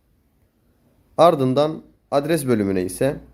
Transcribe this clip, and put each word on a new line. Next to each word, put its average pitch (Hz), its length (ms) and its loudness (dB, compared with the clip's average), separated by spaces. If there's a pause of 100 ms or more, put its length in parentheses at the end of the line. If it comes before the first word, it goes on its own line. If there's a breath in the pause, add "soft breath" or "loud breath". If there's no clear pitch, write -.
(1160)
Ardından 151 680 2 (280)
adres 143 360 -2
bölümüne 98 360 0
ise 135 360 -4 (140)